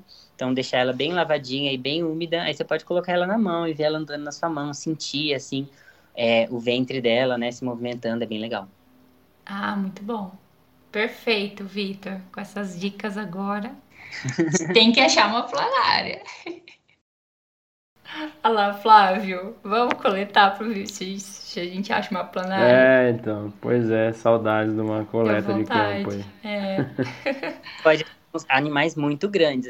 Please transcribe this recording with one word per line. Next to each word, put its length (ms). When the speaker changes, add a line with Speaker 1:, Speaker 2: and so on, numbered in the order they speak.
Speaker 1:
Então, 180
deixar 240
ela 160
bem 180
lavadinha 640
e 40
bem 260
úmida. 400
Aí 100
você 100
pode 220
colocar 280
ela 120
na 120
mão 300
e 60
ver 120
ela 120
andando 260
na 80
sua 160
mão, 240
sentir, 600
assim, 340
é, 360
o 80
ventre 420
dela, 340
né, 160
se 140
movimentando. 580
É 40
bem 120
legal. 280
Speaker 2:
Ah, 320
muito 280
bom. 280
Perfeito, 720
Vitor. 560
Com 80
essas 400
dicas 380
agora, 560
Speaker 1:
<laughs> 640
Speaker 2:
tem 160
que 80
achar 280
uma 200
planária. 760
<laughs> 160
Olha 100
lá, 200
Flávio. 880
Vamos 320
coletar 640
pra 100
ver 200
se, 320
se 400
a 60
gente 260
acha 200
uma 120
planária. 400
Speaker 3:
É, 480
então. 500
Pois 280
é, 240
saudades 600
de 60
uma 200
Speaker 2:
Deu 80
Speaker 3:
coleta 460
de 120
campo 460
Speaker 2:
vontade. 140
Speaker 3:
aí. 80
Speaker 2:
É. 260
<laughs> 500
Speaker 1:
Pode 220
ter 60
uns 160
animais 460
muito 340
grandes, 400